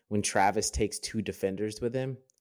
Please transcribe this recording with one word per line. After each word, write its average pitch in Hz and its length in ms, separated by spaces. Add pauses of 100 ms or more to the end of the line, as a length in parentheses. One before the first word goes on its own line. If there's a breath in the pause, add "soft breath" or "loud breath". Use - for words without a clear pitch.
when 104 140
Travis 101 480
takes - 280
two - 220
defenders 101 600
with 120 140
him? 131 220 (240)